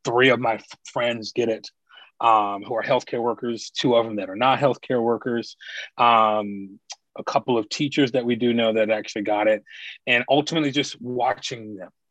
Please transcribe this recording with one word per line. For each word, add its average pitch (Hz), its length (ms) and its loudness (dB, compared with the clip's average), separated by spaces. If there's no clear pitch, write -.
three 127 240 4
of 120 100 2
my 113 160 -2
f-, - 100 -14
friends 117 480 -4
get 117 160 0
it, 107 200 -6
um, 104 420 2
who 120 120 -6
are 110 80 -4
healthcare 123 380 -2
workers, 117 500 -4
two 127 240 2
of 117 100 4
them 110 100 -8
that 95 140 -6
are 98 80 -10
not 123 220 4
healthcare 127 440 0
workers, 117 540 -2
um, 107 840 2
a - 60 -10
couple - 340 0
of 107 100 -2
teachers 139 460 0
that 127 100 0
we 120 120 0
do 120 180 0
know 113 180 2
that 110 180 2
actually 107 340 -4
got 107 240 0
it, 107 160 2
and 120 220 2
ultimately 147 420 0
just 139 300 -4
watching 120 760 -6
them, 90 140 -14